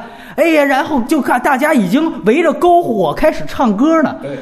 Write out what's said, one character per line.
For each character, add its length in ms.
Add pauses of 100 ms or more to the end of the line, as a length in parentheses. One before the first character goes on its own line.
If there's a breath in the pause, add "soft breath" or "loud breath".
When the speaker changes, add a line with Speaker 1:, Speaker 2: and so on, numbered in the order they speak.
(360 loud breath)
Speaker 1:
哎 120
呀， 160
然 180
后 200
就 180
看 220
大 160
家 160
已 160
经 340
围 180
着 120
篝 280
火 300
开 180
始 160
唱 300
歌 260
呢。 200
Speaker 2:
对。 180